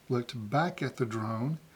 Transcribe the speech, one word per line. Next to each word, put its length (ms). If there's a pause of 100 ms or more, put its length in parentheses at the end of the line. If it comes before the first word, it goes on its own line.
looked 240 (180)
back 320
at 140
the 100
drone, 540 (160)